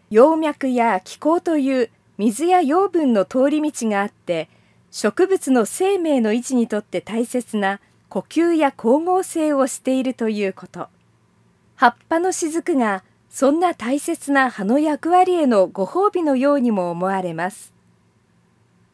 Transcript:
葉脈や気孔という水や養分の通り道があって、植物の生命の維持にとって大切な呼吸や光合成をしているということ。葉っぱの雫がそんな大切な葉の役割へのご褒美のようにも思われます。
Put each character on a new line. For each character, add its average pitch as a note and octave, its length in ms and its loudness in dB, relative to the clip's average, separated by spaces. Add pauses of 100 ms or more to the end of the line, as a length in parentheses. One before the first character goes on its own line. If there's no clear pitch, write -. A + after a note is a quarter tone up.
(120)
葉 C4+ 240 6
脈 D4+ 320 -4
や A#3 360 0
気 - 140 -18
孔 E4 220 0
と E4 180 -2
い C4 260 0
う A3 60 -4 (280)
水 A3 280 -2
や F4+ 160 4
養 F4 280 0
分 D#4 240 2
の F#3+ 120 2
通 C4 240 0
り D4+ 220 -2
道 - 160 -6
が G3+ 140 0
あ G3+ 40 -2
っ G#3 60 -8
て、 E3 380 -6 (420)
植 - 360 0
物 F#4+ 240 -2
の A#3+ 140 4
生 F#4+ 320 -2
命 D#4 240 0
の G#3+ 100 0
維 A#3+ 100 -2
持 C4 140 -6
に A#3 120 2
と G#3+ 120 -4
っ - 20 -4
て F3+ 200 -8
大 A3+ 240 -6
切 A#3 320 -6
な G3 240 -2 (260)
呼 - 120 -8
吸 E4+ 340 -2
や D#4 180 2
光 C4+ 320 0
合 F#4 200 0
成 D#4 280 -2
を C4+ 160 0
し - 140 -12
て C4 180 0
い C4 40 -2
る B3+ 100 -2
と A3+ 160 -4
い G#3 160 -4
う F#3+ 80 -4
こ - 140 -20
と。 - 200 -14 (880)
葉 B3+ 140 4
っ A#3 60 0 (120)
ぱ E4 120 0
の F#4 120 0
雫 E4 440 -4
が G#3+ 280 -2 (260)
そ C4+ 220 0
ん D#4 80 0
な F4 160 0
大 B3 240 -4
切 - 320 -6
な C4+ 180 2
葉 G#3+ 140 -8
の A3+ 160 2
役 D4+ 300 -2
割 F#4 240 4
へ E4 140 2
の G3+ 200 4
ご F#3+ 180 -6
褒 G4 260 0
美 F4+ 120 -2
の C#4+ 140 0
よ C#4 160 2
う C#4+ 80 2
に A#3+ 100 0
も F3+ 200 -2
思 F3 160 -4
わ F#3+ 140 -2
れ F3 120 -6
ま F3 180 -4
す。 - 220 -20 (1200)